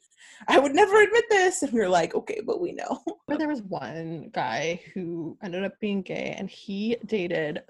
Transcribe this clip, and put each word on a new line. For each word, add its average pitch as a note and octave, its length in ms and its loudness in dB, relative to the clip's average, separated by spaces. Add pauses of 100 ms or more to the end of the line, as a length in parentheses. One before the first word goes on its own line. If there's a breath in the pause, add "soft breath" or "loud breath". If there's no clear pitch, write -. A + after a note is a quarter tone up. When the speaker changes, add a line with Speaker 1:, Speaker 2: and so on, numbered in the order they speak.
(200)
Speaker 1:
<laughs> - 280 -14
I - 100 6
would C4+ 160 4
never G4 260 6
admit G#4+ 300 6
this." F#4 320 4
And C#4+ 100 -2
we A3+ 80 2
were F#3+ 100 2
like, F3 260 2
"Okay, - 280 -4
but - 180 -4
we - 120 -4
know." - 320 -8
<laughs> - 220 -10
Speaker 2:
But D4 120 -2
there D#4 100 -2
was C#4 120 -4
one E3 720 -8
guy D3 460 -2 (140)
who E3+ 500 -8
ended F#3 220 -6
up F#3+ 160 -8
being G3+ 200 -2
gay, - 360 -6
and G3 120 -8
he G#3+ 460 -6 (100)
dated F3 640 -4